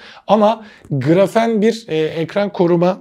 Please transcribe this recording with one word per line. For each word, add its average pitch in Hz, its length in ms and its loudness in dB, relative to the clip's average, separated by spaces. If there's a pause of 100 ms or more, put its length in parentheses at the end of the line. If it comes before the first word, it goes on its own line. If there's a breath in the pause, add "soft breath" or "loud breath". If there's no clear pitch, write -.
(260 loud breath)
Ama 220 380 2 (260 loud breath)
grafen 190 720 2
bir, 220 260 0
e, 156 100 -4
ekran 165 540 -4
koruma, 175 480 -2